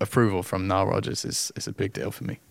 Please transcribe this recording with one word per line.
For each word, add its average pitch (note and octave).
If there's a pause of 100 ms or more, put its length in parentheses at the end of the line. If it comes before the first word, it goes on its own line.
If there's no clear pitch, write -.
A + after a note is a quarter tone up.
approval G2+
from F#2+
Nile F#2+
Rodgers -
is, -
is -
a G2
big G2
deal -
for -
me. - (120)